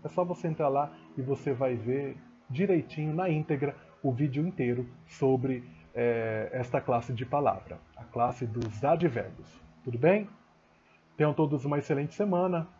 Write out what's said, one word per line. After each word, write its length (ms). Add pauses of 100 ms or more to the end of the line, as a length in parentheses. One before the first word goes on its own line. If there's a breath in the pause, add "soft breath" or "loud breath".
É 40
só 160
você 240
entrar 220
lá 220 (260 loud breath)
e 40
você 320
vai 220
ver 420 (320)
direitinho, 640
na 160
íntegra, 460 (260 loud breath)
o 100
vídeo 340
inteiro 420 (180)
sobre, 580 (300 loud breath)
eh, 600
esta 260
classe 340
de 120
palavra, 540 (160)
a 80
classe 420
dos 380
advérbios. 760 (220)
Tudo 140
bem? 320 (880 soft breath)
Tenham 160
todos 320
uma 120
excelente 360
semana. 540 (120)